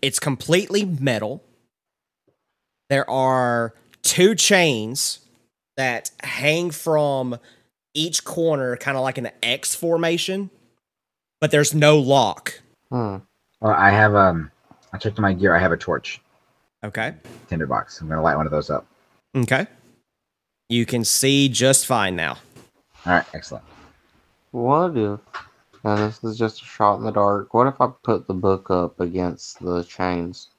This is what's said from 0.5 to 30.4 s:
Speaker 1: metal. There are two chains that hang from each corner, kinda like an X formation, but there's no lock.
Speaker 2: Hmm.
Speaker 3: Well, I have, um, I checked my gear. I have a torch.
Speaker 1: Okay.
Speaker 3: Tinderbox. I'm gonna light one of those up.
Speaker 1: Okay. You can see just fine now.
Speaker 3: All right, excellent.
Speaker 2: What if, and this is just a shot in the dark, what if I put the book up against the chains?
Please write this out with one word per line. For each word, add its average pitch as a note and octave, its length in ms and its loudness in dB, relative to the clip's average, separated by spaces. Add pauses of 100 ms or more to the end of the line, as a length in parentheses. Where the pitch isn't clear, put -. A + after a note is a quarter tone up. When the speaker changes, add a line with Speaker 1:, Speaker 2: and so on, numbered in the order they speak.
Speaker 1:
metal. C3 580 -4 (1500)
There C#3 200 0
are B2+ 640 0 (280)
two F#3+ 340 4
chains C#3+ 840 0 (580)
that B2 340 -4 (120)
hang D#3 480 -2
from C#3 680 -2 (560)
each D#3+ 300 -4
corner, C#3+ 520 -2
kinda C3+ 240 -4
like C3 180 -4
an A#2+ 120 -8 (120)
X A#2+ 340 -2
formation, E3+ 760 -2 (920)
but D#3 100 0
there's D3 220 4
no D3+ 260 6
lock. B2+ 600 0 (300)
Speaker 2:
Hmm. A2 260 -4 (420)
Speaker 3:
Well, G#2+ 140 2
I G2 180 4
have, G#2+ 220 6
um, F2+ 380 4 (400)
I G2 60 -12
checked G#2 220 -6
my G2 140 2
gear. F#2 220 2
I E2+ 40 4
have F2+ 120 2
a E2+ 60 -2
torch. - 440 -6 (640)
Speaker 1:
Okay. A2+ 300 -8 (340)
Speaker 3:
Tinderbox. D2 540 -6
I'm D#2+ 80 -12
gonna D#2+ 120 -2
light D#2+ 140 2
one D#2 100 0
of D#2 60 -4
those D2+ 180 -2
up. D2 160 -4 (500)
Speaker 1:
Okay. C3 300 0 (1040)
You A#2 160 2
can A#2 200 -4
see C#3 440 2
just B2+ 360 2
fine G2+ 300 0
now. D#2+ 220 -4 (680)
Speaker 3:
All F2+ 80 2
right, E2+ 200 2
excellent. - 300 -16 (880)
Speaker 2:
What D3 460 0
if, G#2+ 220 -2 (640)
and G#2 160 0
this G#2+ 240 -4
is A2 140 -8
just A2+ 240 -4
a - 40 -20
shot G#2 340 0
in - 60 -8
the A2 60 -4
dark, G2+ 420 0
what A#2+ 140 4
if C3+ 140 -4
I B2+ 60 2 (160)
put G#2+ 240 -2
the G2 60 -4
book F#2+ 360 -2
up F2 300 -2
against F2+ 640 -6
the F2 200 -4
chains? F2+ 760 -6